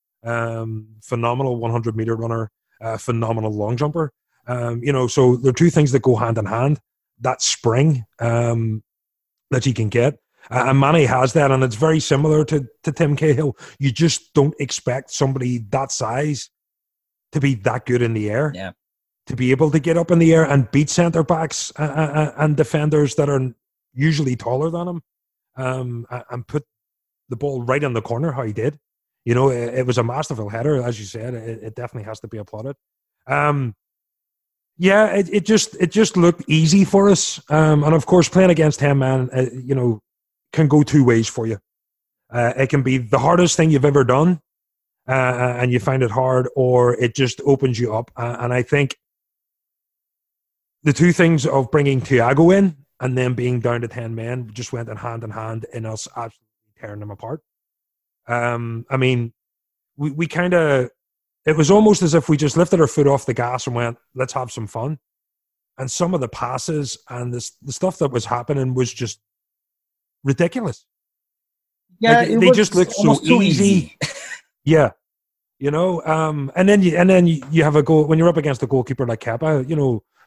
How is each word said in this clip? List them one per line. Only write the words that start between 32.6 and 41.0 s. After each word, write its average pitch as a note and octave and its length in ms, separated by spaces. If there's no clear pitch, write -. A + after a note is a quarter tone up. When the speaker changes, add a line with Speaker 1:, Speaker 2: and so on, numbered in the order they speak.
Speaker 1:
Um, C#3+ 480
yeah, G3 360
it, G3 180
it G3+ 140
just, - 320
it F3 140
just G3+ 240
looked E3+ 320
easy D#3+ 360
for G3 240
us. - 320
Um, D3+ 340
and D#3 100
of D#3 120
course, F3+ 220
playing F#3 220
against D#3 300
ten C#3+ 180
man, C3 340
uh, B2+ 200
you C3 240
know, A#2+ 240
can D#3 140
go D3 160
two C#3+ 220